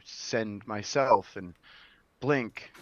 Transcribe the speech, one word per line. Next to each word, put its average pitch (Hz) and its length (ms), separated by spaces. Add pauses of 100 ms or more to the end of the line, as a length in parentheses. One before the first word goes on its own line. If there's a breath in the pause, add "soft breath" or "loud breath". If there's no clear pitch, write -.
send 107 640
myself 110 680
and 92 180 (680 loud breath)
Blink 127 520 (100)